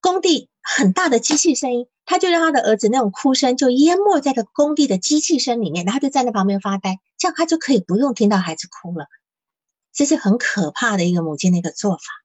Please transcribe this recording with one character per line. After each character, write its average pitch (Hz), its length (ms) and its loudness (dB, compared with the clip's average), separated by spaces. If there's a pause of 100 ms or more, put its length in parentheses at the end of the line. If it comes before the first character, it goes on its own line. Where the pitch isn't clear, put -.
工 370 200 0
地 339 280 0 (140)
很 202 300 0
大 359 160 2
的 247 100 2
机 294 180 -2
器 294 200 0
声 254 180 -4
音， 247 140 -6 (160)
她 359 140 0
就 370 100 2
让 339 120 2
她 320 120 2
的 269 100 2
儿 214 140 2
子 208 120 0
那 254 120 2
种 208 100 0
哭 262 240 0
声 254 220 0
就 262 140 2
淹 302 280 4
没 392 220 2
在 285 120 -2
这 233 100 -2
个 202 100 -6
工 294 220 0
地 294 120 2
的 202 120 0
机 294 220 0
器 311 180 0
声 240 220 -2
里 185 100 -2
面， 170 140 -6
然 202 100 -2
后 277 60 0
就 277 80 -2
站 269 160 0
在 247 60 -2
旁 202 160 0
边 196 140 0
发 196 180 -4
呆， 190 220 -6 (160)
这 - 120 -2
样 330 80 -4
她 330 100 0
就 330 120 0
可 277 140 -2
以 214 80 4
不 180 160 -2
用 254 180 0
听 208 140 2
到 208 100 2
孩 170 160 -4
子 - 140 -16
哭 175 280 -12
了。 151 100 -10 (840)
这 - 140 0
是 311 100 2
很 220 220 2
可 185 320 -4
怕 220 260 -4
的 180 80 0
一 175 100 0
个 175 80 0
母 156 140 -4
亲 185 160 0
的 175 60 2
一 - 20 -2
个 175 100 -6
做 190 260 -4
法。 - 80 -18 (200)